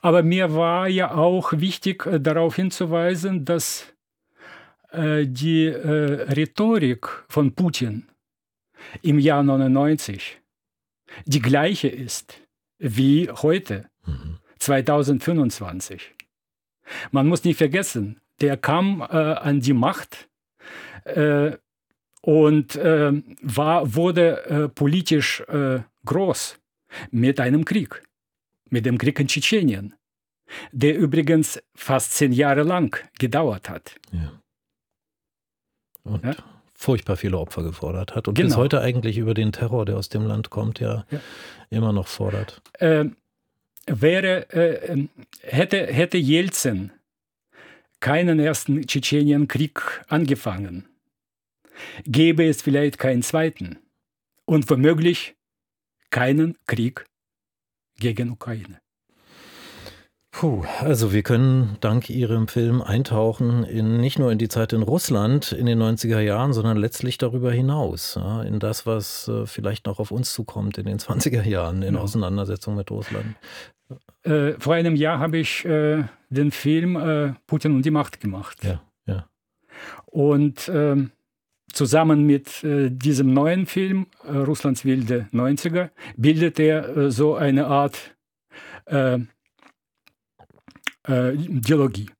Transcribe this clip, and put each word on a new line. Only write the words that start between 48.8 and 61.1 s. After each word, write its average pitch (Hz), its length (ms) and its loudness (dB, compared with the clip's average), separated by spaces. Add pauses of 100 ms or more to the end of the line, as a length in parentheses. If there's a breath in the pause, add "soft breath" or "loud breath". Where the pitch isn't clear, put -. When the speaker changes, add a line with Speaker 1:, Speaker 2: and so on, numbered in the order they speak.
Speaker 1:
Tschetschenienkrieg 147 1200 0
angefangen, 101 800 -2 (1160 loud breath)
gäbe 160 380 4
es 156 200 2
vielleicht 143 340 2
keinen 127 240 0
zweiten 156 560 -4 (680)
und 151 220 2
womöglich 160 680 2 (760)
keinen 143 560 2
Krieg 117 400 -4 (920)
gegen 120 320 -2
Ukraine. 107 480 -12 (1500 loud breath)
Speaker 2:
Puh, 110 340 0 (140)
also 113 340 2